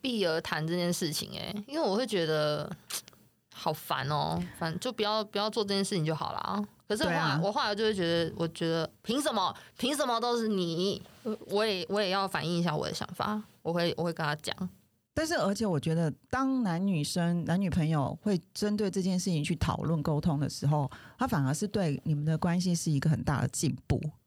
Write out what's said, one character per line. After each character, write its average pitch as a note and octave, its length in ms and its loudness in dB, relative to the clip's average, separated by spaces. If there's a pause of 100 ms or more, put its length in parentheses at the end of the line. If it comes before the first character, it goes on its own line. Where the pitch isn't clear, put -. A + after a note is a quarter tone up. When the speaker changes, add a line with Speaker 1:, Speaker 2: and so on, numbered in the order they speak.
Speaker 1:
避 A#3 240 0
而 D#3+ 140 2
谈 D#3+ 260 -2
这 E3 100 0
件 F3 160 2
事 E3+ 200 0
情 G#1 220 -6
欸， - 340 -8
因 C#4+ 120 -6
为 D#4 60 2
我 G3 100 2
会 A#3+ 120 0
觉 F#3+ 180 0
得 D3+ 460 0 (800)
好 - 180 -2
烦 C#3 380 -4
哦， D3+ 320 0 (160)
反 D#3+ 140 -4
正 F3 80 -6
就 B3+ 120 -4
不 G#3+ 120 -2
要， G#3+ 220 0
不 G#3+ 120 -6
要 G#3 120 0
做 G#3+ 140 0
这 G3+ 120 0
件 G3 80 2
事 G3 100 -2
情 D#3+ 120 0
就 D#3+ 100 0
好 - 180 -4
啦。 G3+ 320 -2 (220)
可 G#3 80 0
是 B3+ 80 0
后 D4+ 60 2
来， E3+ 80 2
Speaker 2:
对 - 20 2
啊。 D#3+ 240 2
Speaker 1:
我 G3 80 2
后 C#4+ 100 0
来 G#3+ 140 0
就 G#3+ 80 -2
会 G#3+ 100 2
觉 F#3+ 80 0
得， E3+ 340 2
我 E3 120 -2
觉 E3 200 -2
得 E3 220 0 (140)
凭 B3+ 180 0
什 D4 100 0
么， F3+ 240 0 (220)
凭 C#4+ 180 0
什 C#4+ 80 0
么 A#3 160 2
都 A#3+ 160 0
是 A3+ 120 0
你？ F#3 520 0 (480)
我 G#3 160 2
也， F#3+ 260 0
我 G3+ 120 0
也 F#3+ 80 0
要 G3 180 0
反 D#3 200 -2
映 F3 100 0
一 E3+ 60 2
下 D#3+ 120 0
我 - 120 -2
的 - 60 -6
想 - 200 -6
法， G#3+ 260 -2 (220)
我 E3 100 -4
会， E3+ 240 2
我 D#3+ 80 -2
会 F3 80 0
跟 D#3+ 140 -2
他 D3 120 0
讲。 - 180 -6 (580)
Speaker 2:
但 D#4 140 0
是 E4 80 -2
而 G3+ 180 2
且 A3+ 120 -2
我 F3+ 120 2
觉 D#3+ 160 0
得， E3 160 2 (200)
当 C4 340 2
男 F3+ 240 0
女 D#3+ 160 2
生， E3+ 400 0
男 E3+ 160 2
女 G3 100 2
朋 D#3 180 2
友 D#3 340 2
会 G3 180 2 (140)
针 G#3 240 0
对 G3+ 120 2
这 F#3+ 120 -2
件 F3+ 180 2
事 F3+ 60 -4
情 D#3+ 180 2
去 E3 140 0
讨 - 260 2
论 D#3 180 0
沟 D3+ 200 2
通 D3 180 2
的 C#3+ 100 0
时 - 160 -6
候， D3 240 2 (280)
他 C4 100 0
反 C#3+ 180 2
而 C3+ 80 2
是 G#3 140 -2
对 F3 380 0
你 D#3 100 2
们 D3 80 -2
的 D#3 140 2
关 F3 220 2
系 F3+ 140 2
是 E3 160 0
一 C#3+ 100 4
个 D#3 100 4
很 B2+ 140 2
大 - 180 2
的 - 80 2
进 C3+ 260 0 (100)
步。 - 160 0 (260)